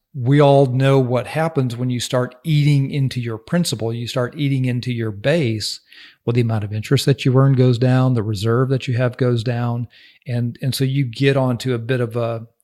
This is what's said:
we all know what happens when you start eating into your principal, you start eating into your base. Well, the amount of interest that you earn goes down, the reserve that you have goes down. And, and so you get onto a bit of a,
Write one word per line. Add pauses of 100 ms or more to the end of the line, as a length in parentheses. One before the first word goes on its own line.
(140)
we
all
know
what
happens
when
you
start
eating
into
your
principal,
you
start
eating
into
your
base. (460)
Well,
the
amount
of
interest
that
you
earn
goes
down,
the
reserve
that
you
have
goes
down. (380)
And,
and
so
you
get
onto
a
bit
of
a, (180)